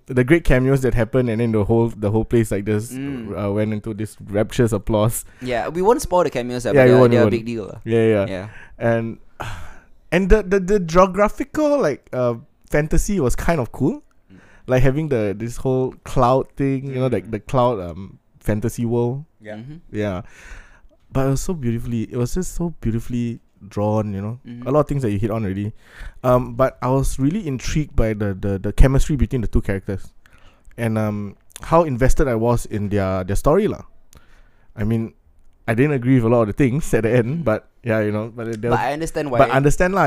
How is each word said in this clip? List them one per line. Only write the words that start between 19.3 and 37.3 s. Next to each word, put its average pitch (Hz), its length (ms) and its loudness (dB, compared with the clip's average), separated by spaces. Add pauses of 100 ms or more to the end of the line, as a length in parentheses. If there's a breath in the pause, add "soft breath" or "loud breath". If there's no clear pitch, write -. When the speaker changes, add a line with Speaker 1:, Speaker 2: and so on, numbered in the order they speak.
Speaker 1:
Yeah. 107 160 -14
Speaker 2:
Mm-hmm. 147 160 -18 (160)
Speaker 1:
Yeah. 104 320 -6 (880 loud breath)
But 135 140 0
it - 20 2
was 135 160 0
so 190 80 -4
beautifully, 117 580 -4
it 127 60 -8
was 123 160 -2
just 180 240 -4
so 170 240 -4
beautifully 117 580 -4 (280)
drawn, 107 460 -2
you 95 80 -6
know. 113 240 -8
Speaker 2:
Mm-hmm. 120 220 -12
Speaker 1:
A 127 40 -2
lot 147 100 4
of 143 80 0
things 143 160 -2
that 104 60 0
you 101 100 -2
hit 113 80 0
on 110 160 -4
already. 101 260 -4 (540 loud breath)
Um, 123 320 2
but 131 240 0
I 123 80 -2
was 135 320 0
really 170 260 0
intrigued 139 480 -4
by 110 220 2
the, 104 160 -2
the, 98 240 -4
the 101 160 -4
chemistry 135 420 6
between 131 260 0
the 101 60 -4
two 120 140 2
characters. 98 520 -6 (640 soft breath)
And, 113 200 -2
um, 104 400 -4 (240)
how 170 240 2
invested 131 420 4
I 120 80 -2
was 117 300 0
in 104 240 -6
their, 95 340 -2
their 98 140 -2
story 175 320 2
lah. - 160 -8 (920 soft breath)
I 110 80 -6
mean, 113 300 -2 (560)
I 117 40 0
didn't 143 200 2
agree 127 220 2
with 117 100 4
a 113 40 4
lot 120 120 4
of 107 60 2
the 98 60 -6
things 139 400 0
at 110 140 2
the 107 80 2
end, 127 260 0